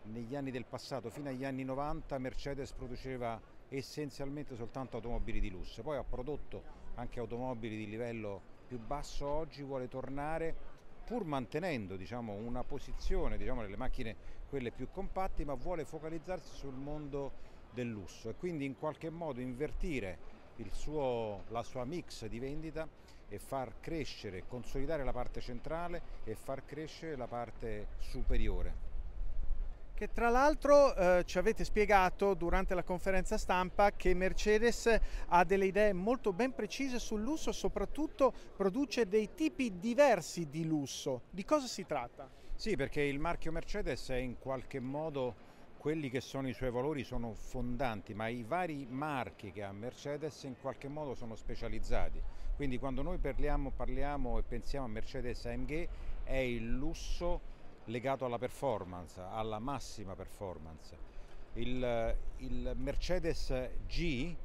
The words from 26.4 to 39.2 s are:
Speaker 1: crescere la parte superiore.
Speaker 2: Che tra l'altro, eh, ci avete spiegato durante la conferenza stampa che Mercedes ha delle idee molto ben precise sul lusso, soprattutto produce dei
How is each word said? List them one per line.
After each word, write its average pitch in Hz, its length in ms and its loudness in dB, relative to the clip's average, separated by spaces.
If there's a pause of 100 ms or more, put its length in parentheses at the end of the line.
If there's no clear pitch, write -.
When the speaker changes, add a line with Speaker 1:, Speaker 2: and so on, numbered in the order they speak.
Speaker 1:
crescere 156 520 -8
la 120 100 -4
parte 117 640 -4 (100)
superiore. - 920 4 (1000)
Speaker 2:
Che - 180 -2
tra 233 160 6
l'altro, 277 680 10
eh, 180 300 6
ci - 140 0
avete 196 260 4
spiegato 196 720 6
durante 175 420 2
la 170 80 0
conferenza 185 520 2
stampa 185 540 4
che 180 240 6
Mercedes 214 840 6 (260)
ha 175 180 8
delle 190 200 4
idee 202 280 6
molto 202 400 2
ben 247 220 0
precise 247 460 -2
sul 214 220 -2
lusso, 285 280 0
soprattutto 220 840 2 (220)
produce 214 540 2
dei 214 260 2